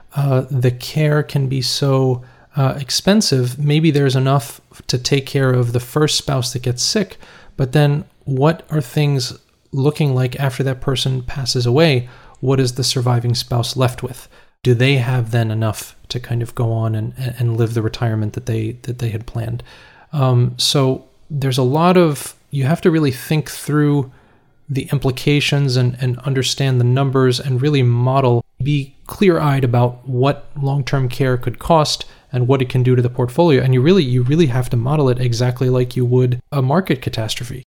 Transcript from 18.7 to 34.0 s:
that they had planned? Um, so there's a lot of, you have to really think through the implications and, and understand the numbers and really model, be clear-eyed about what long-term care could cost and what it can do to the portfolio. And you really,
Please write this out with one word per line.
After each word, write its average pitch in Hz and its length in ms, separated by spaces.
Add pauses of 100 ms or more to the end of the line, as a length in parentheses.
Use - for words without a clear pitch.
that 123 160
they 117 120
had 110 160
planned? 117 360 (500)
Um, 123 440
so 131 500 (220)
there's 135 300
a 135 40
lot 165 360
of, 160 360 (160)
you 135 140
have 160 160
to 185 100
really 156 220
think - 380
through 143 600 (600)
the 139 200
implications 139 840
and, 123 240
and 123 200
understand 131 600
the 120 40
numbers 131 540
and 127 240
really 143 200
model, 123 640 (180)
be 139 320 (120)
clear-eyed 156 580
about 123 440
what 131 420 (100)
long-term 135 480
care 127 280
could 123 220
cost - 460 (280)
and 123 160
what 135 120
it 123 80
can 127 140
do 123 140
to 127 60
the 120 60
portfolio. 127 540
And 131 120
you 127 60
really, 170 220